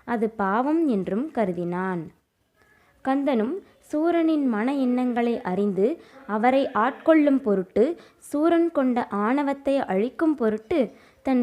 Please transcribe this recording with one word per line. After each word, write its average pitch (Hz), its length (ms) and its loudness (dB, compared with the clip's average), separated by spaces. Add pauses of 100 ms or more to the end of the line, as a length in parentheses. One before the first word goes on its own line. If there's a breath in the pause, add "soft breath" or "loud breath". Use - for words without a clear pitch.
அது 233 240 -2
பாவம் 233 580 0
என்றும் 202 420 -2
கருதினான். 180 720 -4 (1000 soft breath)
கந்தனும் 269 500 0 (300 soft breath)
சூரனின் 320 640 0
மன 226 200 0 (100)
எண்ணங்களை 247 640 0
அறிந்து 190 440 0 (420 loud breath)
அவரை 240 340 2 (140)
ஆட்கொள்ளும் 277 640 2
பொருட்டு, 196 440 0 (400 loud breath)
சூரன் 339 460 2
கொண்ட 254 360 0 (120)
ஆணவத்தை 277 560 -2 (120)
அழிக்கும் 254 500 0
பொருட்டு 220 420 -2 (460 loud breath)
தன் 254 180 2